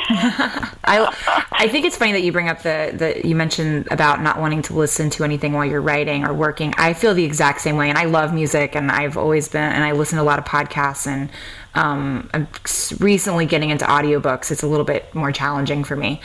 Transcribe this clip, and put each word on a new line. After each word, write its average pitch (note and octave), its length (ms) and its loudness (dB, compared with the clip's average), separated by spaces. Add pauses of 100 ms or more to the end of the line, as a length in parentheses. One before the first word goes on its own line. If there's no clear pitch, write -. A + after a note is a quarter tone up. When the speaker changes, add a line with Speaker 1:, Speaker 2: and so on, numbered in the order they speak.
Speaker 1:
<laughs> - 80 -4
Speaker 2:
I, - 1400 0
I A3 180 2
think C#4+ 160 0
it's F4+ 100 0
funny A3 180 0
that F#3+ 80 2
you F3 100 2
bring E3+ 180 0
up E3 140 -4
the, D#3 300 -2
the, - 340 -2
you E3 80 4
mentioned D#3 560 0
about D3+ 300 2
not D#3 180 0
wanting D#3 240 0
to - 100 -8
listen D3+ 380 0
to D#3 120 -2
anything D3 300 -2
while C#3+ 120 0
you're D3 160 -2
writing D3 440 0
or C#3+ 80 0
working. D3+ 440 0
I E3 160 2
feel G#3 200 2
the F3 100 4
exact D3 380 0
same D3+ 160 0
way, D3 120 2
and D3 80 2
I E3+ 80 2
love D#3+ 280 2
music, D3+ 420 0
and C#3+ 160 0
I've C#3+ 260 0
always D#3 300 2
been, D3+ 240 -2
and D3 120 2
I D3+ 80 2
listen D3+ 260 0
to D#3 60 2
a - 20 4
lot C#3+ 140 4
of - 60 -8
podcasts, C#3+ 600 -2
and, C#3 240 -4 (440)
um, C#3+ 600 0
I'm D3+ 140 0 (180)
s-, - 340 -4
recently F#3 460 2
getting D3+ 240 0
into D3 160 0
audiobooks. D3 680 2
It's D3 120 -4
a D3+ 40 0
little D3 160 2
bit - 320 -4
more C#3+ 160 -2
challenging C#3 520 -2
for C#3 120 -6
me. D3 300 -4